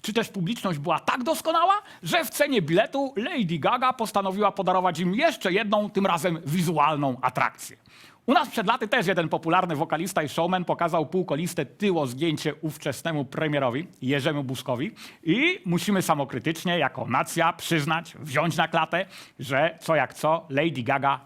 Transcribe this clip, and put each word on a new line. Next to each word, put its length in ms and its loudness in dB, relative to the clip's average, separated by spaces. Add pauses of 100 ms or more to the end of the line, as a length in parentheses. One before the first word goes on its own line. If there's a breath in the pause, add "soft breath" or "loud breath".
czy 120 -6
też 160 0
publiczność 500 -4
była 200 0
tak 240 -2
doskonała, 500 2 (300 loud breath)
że 220 0
w 40 -8
cenie 320 0
biletu 560 0
Lady 420 -2
Gaga 340 2
postanowiła 580 0
podarować 480 2
im 160 0
jeszcze 380 2
jedną, 360 0
tym 160 0
razem 400 2
wizualną 760 2
atrakcję. 560 -2 (480 loud breath)
U 80 2
nas 160 4
przed 180 -2
laty 200 0
też 200 2
jeden 220 2
popularny 460 2
wokalista 480 -2
i 60 -4
showman 360 0
pokazał 400 0
półkoliste 600 -2
tyło 420 0
zdjęcie 480 -2
ówczesnemu 680 -4
premierowi 600 -2 (140)
Jerzemu 420 0
Buzkowi 480 -4 (320 loud breath)
i 420 2
musimy 360 2
samokrytycznie 760 -2
jako 300 -2
nacja 460 0
przyznać, 680 -2
wziąć 380 -2
na 100 4
klatę, 380 0 (340 loud breath)
że 420 0
co 140 2
jak 180 0
co 360 0
Lady 340 -2
Gaga 420 0